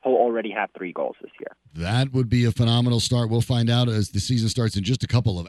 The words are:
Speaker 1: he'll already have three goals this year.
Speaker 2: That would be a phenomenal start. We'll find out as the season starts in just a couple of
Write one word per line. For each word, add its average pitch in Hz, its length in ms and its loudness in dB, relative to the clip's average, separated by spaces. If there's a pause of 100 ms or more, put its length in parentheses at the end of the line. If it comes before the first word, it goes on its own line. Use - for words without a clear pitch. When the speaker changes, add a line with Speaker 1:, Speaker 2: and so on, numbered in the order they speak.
Speaker 1:
he'll 131 120 2
already 113 360 2
have 101 260 -4
three 90 160 -8
goals 69 300 -4
this - 160 -18
year. - 160 -14 (200)
Speaker 2:
That 113 380 -2
would 127 160 0
be 120 160 2
a 117 60 2
phenomenal 120 480 2
start. 117 320 0
We'll 117 100 2
find 117 300 0
out 120 180 2
as 107 220 0
the 101 80 -4
season 113 300 0
starts 110 280 -2
in 101 60 -2
just 113 220 -2
a - 20 -2
couple 113 320 0
of 85 100 -8